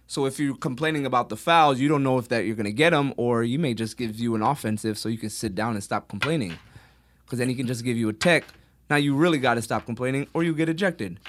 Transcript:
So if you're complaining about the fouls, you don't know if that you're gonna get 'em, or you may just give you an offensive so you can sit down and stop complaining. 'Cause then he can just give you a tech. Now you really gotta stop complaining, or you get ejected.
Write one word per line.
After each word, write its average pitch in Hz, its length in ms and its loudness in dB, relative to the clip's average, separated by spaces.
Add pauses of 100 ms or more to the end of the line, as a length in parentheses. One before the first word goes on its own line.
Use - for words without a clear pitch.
So 143 200 -2
if 135 140 -4
you're 139 160 0
complaining 147 500 -2
about 123 220 0
the 107 80 -8
fouls, 156 420 4
you 139 100 2
don't 143 140 2
know 131 160 2
if 113 100 -6
that 113 180 0
you're 110 100 -2
gonna 104 160 -4
get 151 220 4
'em, 139 220 2
or 120 280 2
you 123 140 -2
may 139 160 0
just 110 220 -6
give 113 220 -6
you 117 160 0
an 107 80 0
offensive 110 560 -2
so - 100 -6
you 110 100 -2
can 107 120 -8
sit 104 240 -6
down 110 200 -2
and 101 100 -6
stop - 240 -4
complaining. 110 460 -2 (720)
'Cause 123 120 -6
then 123 100 0
he 127 60 0
can 127 120 -4
just 117 180 -4
give 120 120 -2
you 113 120 0
a 107 40 -2
tech. 160 320 2 (460)
Now 147 60 2
you 143 180 2
really 156 240 4
gotta 120 240 2
stop 110 240 -2
complaining, 127 480 -2
or 165 80 0
you 165 120 0
get 160 140 0
ejected. 170 600 -2